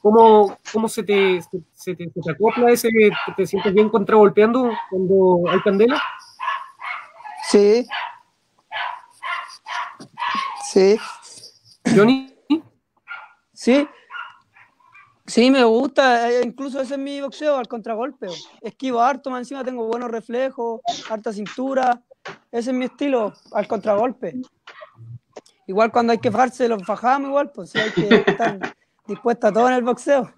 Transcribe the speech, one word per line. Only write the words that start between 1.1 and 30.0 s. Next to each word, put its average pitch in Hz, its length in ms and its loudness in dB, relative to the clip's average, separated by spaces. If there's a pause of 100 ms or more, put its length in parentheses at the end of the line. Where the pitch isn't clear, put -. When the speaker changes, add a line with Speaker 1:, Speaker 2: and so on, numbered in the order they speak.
Speaker 1:
se, 180 180 -12 (120)
se - 240 -12
te, 175 160 -14
se 175 80 -10
te 160 100 -8
acopla 233 400 2
ese, 240 200 2
te, 214 200 6 (260)
te 185 100 0
sientes 196 280 -2
bien 214 140 6
contragolpeando 220 840 4 (200)
cuando 185 600 2
hay 185 120 2
candela? 214 380 2 (1500)
Speaker 2:
Sí. 208 360 4 (2750)
Sí. 196 260 4 (1000)
Speaker 1:
¿Johnny? 262 360 4 (1200)
Speaker 2:
Sí. 285 360 0 (1400)
Sí, 247 240 4
me 269 140 4
gusta, 240 680 2
eh, 247 140 0
incluso 269 360 -10
ese 262 140 -6
es 277 60 -8
mi 277 200 -8
boxeo, 285 360 -4
al 247 100 -6
contragolpe. 233 640 -10 (320)
Esquivo 240 400 -6
harto, 262 300 0
más 254 100 -8
encima 262 240 -12
tengo 240 220 -8
buenos 240 240 -6
reflejos, 233 680 -6 (300)
harta 220 220 -8
cintura. 247 680 -4 (520)
Ese 233 180 -6
es 254 60 -2
mi 254 100 -4
estilo, 240 460 -2 (200)
al 202 140 -4
contragolpe. 220 760 -4 (1300)
Igual 214 260 0
cuando 233 200 2
hay 226 60 0
que 240 120 -2
fajarse, 240 380 0
los 214 160 -2
fajamos 247 440 -2
igual, 285 220 -2
pues 180 200 -16
sí, - 80 -4
hay 220 120 -2
que 202 360 2
estar 202 320 -2
Speaker 1:
<laughs> - 480 -16
Speaker 2:
dispuesta 226 420 -2
a 202 40 2
todo 226 160 4
en 254 60 2
el 254 100 0
boxeo. 247 540 -2